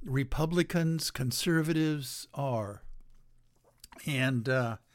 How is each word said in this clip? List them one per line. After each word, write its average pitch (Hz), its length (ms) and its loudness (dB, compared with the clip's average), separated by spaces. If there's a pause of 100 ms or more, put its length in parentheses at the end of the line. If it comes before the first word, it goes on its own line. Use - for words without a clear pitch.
Republicans, 160 1040 0
conservatives 156 1200 0
are. 113 500 -2 (1200)
And, 131 420 0
uh, 123 280 2 (180)